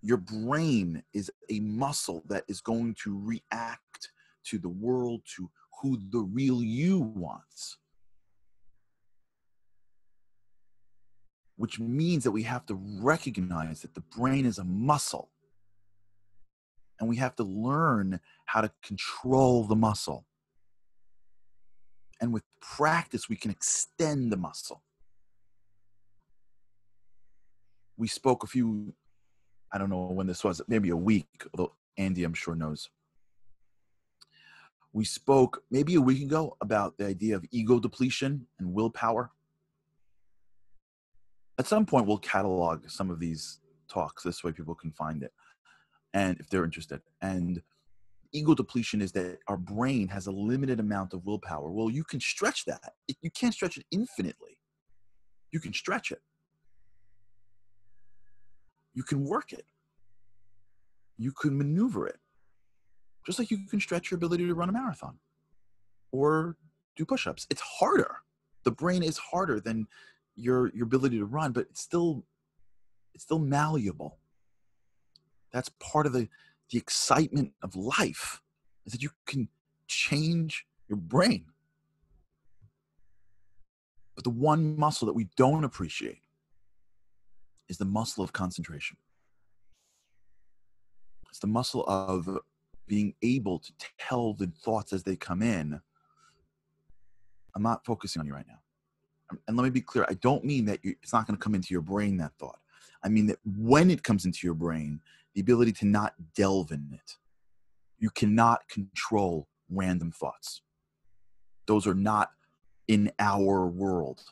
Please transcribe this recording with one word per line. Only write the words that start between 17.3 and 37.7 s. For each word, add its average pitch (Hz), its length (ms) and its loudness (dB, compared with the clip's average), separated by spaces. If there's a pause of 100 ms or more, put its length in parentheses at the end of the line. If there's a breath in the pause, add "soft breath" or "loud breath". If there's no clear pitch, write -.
to 120 60 0
learn 110 760 2 (260 soft breath)
how 110 160 2
to 110 100 0 (120)
control 127 800 4
the 107 120 2
muscle. 107 500 2 (1900)
And 117 140 0
with 110 100 -4 (180)
practice, - 680 0
we 110 60 -2
can 107 160 -6
extend 139 800 -2
the 101 60 0
muscle. - 440 -8 (3250)
We 113 100 -2
spoke - 360 2
a 110 40 -8
few, 110 460 0 (800)
I 98 60 -4
don't 98 120 0
know 92 220 -2
when 95 160 -2
this 90 160 -4
was, 90 240 0
maybe 104 220 2
a 85 80 2
week, 95 300 4 (260)
although 87 200 -2 (240)
Andy, 95 260 0
I'm 82 120 -2
sure, 82 200 -6
knows. 78 340 -6 (2000 soft breath)
We 107 120 2
spoke - 680 4
maybe 147 240 2
a 156 60 8
week 131 200 4
ago 147 380 -2
about 101 380 0
the 101 80 -4
idea 101 300 0
of 87 140 -6
ego 117 300 4